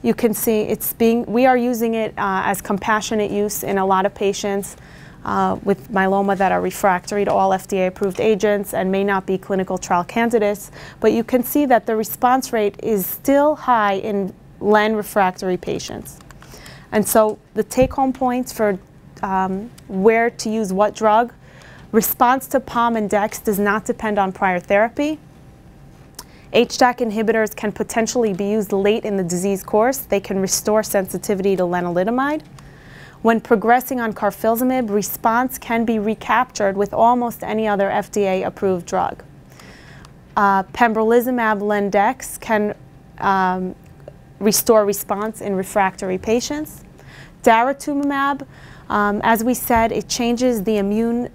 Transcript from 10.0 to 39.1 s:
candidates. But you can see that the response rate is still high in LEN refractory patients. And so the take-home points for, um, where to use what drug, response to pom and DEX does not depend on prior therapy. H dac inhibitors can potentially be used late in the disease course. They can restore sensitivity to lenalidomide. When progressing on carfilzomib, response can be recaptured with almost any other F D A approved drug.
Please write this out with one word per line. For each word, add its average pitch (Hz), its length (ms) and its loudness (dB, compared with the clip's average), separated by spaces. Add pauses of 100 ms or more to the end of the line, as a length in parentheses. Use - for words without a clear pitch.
candidates. 220 680 0 (300)
But 220 120 4
you 226 120 0
can 247 180 0
see 294 220 2
that 247 220 4
the 226 100 0
response 247 560 0
rate 208 300 0
is 208 240 0
still 285 500 2
high 214 380 0
in 196 400 -4 (260)
LEN 214 340 4
refractory 190 640 -2
patients. - 600 -8 (720)
And 214 180 0
so 214 300 2 (160)
the 208 100 -2
take-home 262 480 0
points 247 400 -4
for, 208 260 -2 (440)
um, 190 480 -4 (180)
where 226 400 4
to 233 220 -6
use 214 240 -2
what 202 200 2
drug, 220 380 2 (580)
response 240 560 2
to - 120 -2
pom 233 380 0
and 214 140 -2
DEX 208 280 -2
does 202 200 -2
not 202 260 0
depend 214 340 -2
on 190 140 0
prior 185 260 0
therapy. 233 600 0 (1400)
H 240 240 2
dac 247 220 2
inhibitors 220 540 0
can 214 160 -4
potentially 226 640 -2
be 196 180 -4
used 208 220 -2
late 202 320 2
in 202 140 -2
the 190 40 0
disease 180 400 -2
course. 240 360 2
They - 200 -2
can 196 200 -4
restore 208 440 0
sensitivity 196 720 -2
to 180 80 0
lenalidomide. 185 760 -2 (800)
When 226 220 2
progressing 240 580 2
on 226 140 -4
carfilzomib, 233 760 0
response 226 680 0
can 233 260 -2
be 226 140 0
recaptured 214 800 -2
with 202 160 -2
almost 233 500 2
any 220 240 -2
other 196 220 0
F - 200 -2
D 202 140 0
A 190 200 0
approved 185 420 -2
drug. - 360 -4 (1120)